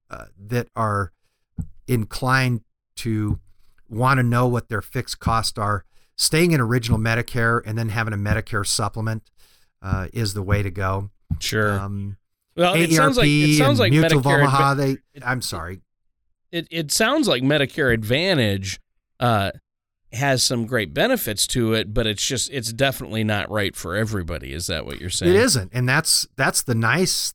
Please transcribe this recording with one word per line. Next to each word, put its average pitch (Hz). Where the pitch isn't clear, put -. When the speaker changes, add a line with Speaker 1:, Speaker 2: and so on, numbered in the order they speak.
Speaker 1:
uh, -
that 110
are 104
inclined 123
to 107
wanna 127
know 123
what 120
their 107
fixed -
costs 113
are, 104
staying 165
in 147
original 117
Medicare 117
and 110
then 113
having 110
a -
Medicare 104
supplement, 110
uh, 95
is 107
the 101
way 101
to 98
go. 98
Speaker 2:
Sure. 107
Speaker 1:
Um, 101
Speaker 2:
Well, 175
it 165
sounds 151
like, 151
it 147
Speaker 1:
A -
A 147
R 151
P 151
Speaker 2:
sounds 151
Speaker 1:
and -
Speaker 2:
like 196
Speaker 1:
Mutual 160
of 127
Speaker 2:
Medicare 143
Adva- -
Speaker 1:
Omaha, 139
they, 135
Speaker 2:
it, 143
Speaker 1:
I'm 123
sorry. 90
Speaker 2:
it, 165
it 165
sounds 254
like 131
Medicare 139
Advantage, 110
uh, 107
has 131
some 117
great 107
benefits 156
to 113
it, 107
but 117
it's 107
just, -
it's 117
definitely 113
not 104
right 101
for 85
everybody. 90
Is 82
that 78
what 71
you're 92
saying? 170
Speaker 1:
It 196
isn't. 170
And 123
that's, -
that's 139
the 123
nice 117